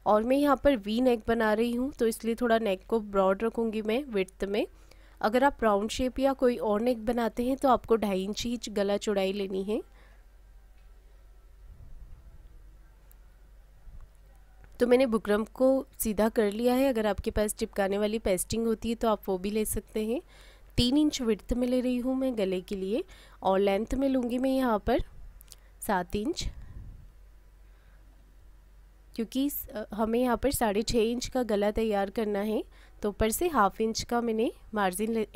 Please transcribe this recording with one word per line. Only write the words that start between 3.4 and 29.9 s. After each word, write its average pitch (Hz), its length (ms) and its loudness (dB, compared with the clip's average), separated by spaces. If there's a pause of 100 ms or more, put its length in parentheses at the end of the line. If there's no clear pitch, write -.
रखूँगी 226 380 -2
मैं 214 240 -2
width 196 400 -4
में। 208 200 0 (540)
अगर 240 240 2
आप 277 200 2
round 208 260 2
shape 254 280 -2
या 269 160 4
कोई 247 240 2
और 208 220 0
neck 233 260 0
बनाते 233 380 0
हैं 262 120 0
तो 269 120 2
आपको 233 300 4
ढाई 196 260 0
इंच 202 200 -6
ही 240 140 -4 (120)
गला 202 280 0
चौड़ाई 196 360 0
लेनी 196 300 -4
है। 214 160 -2 (4000)
तो 247 60 4
मैंने 247 220 6
बुकरम 214 380 0
को - 200 0 (320)
सीधा 214 320 0
कर 208 220 2
लिया 240 220 0
है। 269 140 2
अगर 220 180 0
आपके 208 260 -2
पास 214 220 -2
चिपकाने 196 440 -2
वाली 214 220 0
pasting 214 460 -2
होती 226 220 -2
है 233 60 -2
तो 226 140 0
आप 214 200 0
वो 190 100 0
भी 196 120 -6
ले 214 160 -2
सकते 214 400 -6
हैं। 247 140 -2 (580)
तीन 247 180 2
इंच 302 260 2
width 220 300 0
में 247 160 0
ले 254 120 2
रही 247 180 0
हूँ 262 180 -2
मैं 262 220 -2
गले 190 220 0
के 190 160 -8
लिए 196 260 -2 (400)
और 190 180 2
length 202 340 0
में 269 140 2
लूँगी 247 300 0
मैं 269 120 0
यहाँ 254 300 2
पर 262 200 0 (800)
सात 180 360 -2
इंच, 220 280 -4 (2750)
क्योंकि 254 340 -2
स-, - 420 -10